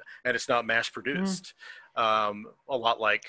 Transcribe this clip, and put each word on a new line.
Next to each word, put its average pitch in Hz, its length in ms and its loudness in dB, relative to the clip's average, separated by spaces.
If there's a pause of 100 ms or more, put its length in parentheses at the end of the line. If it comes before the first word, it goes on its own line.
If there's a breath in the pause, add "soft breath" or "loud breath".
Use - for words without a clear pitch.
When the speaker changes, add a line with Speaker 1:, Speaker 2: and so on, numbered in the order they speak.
(260 loud breath)
Speaker 1:
and 123 100 2
it's - 140 -4
not 120 160 2
mass 113 240 2
Speaker 2:
Mm. - 40 -20
Speaker 1:
produced. 180 600 -4 (420 loud breath)
Um, 107 520 2 (220)
a 139 80 0
lot 113 240 2
like 107 280 2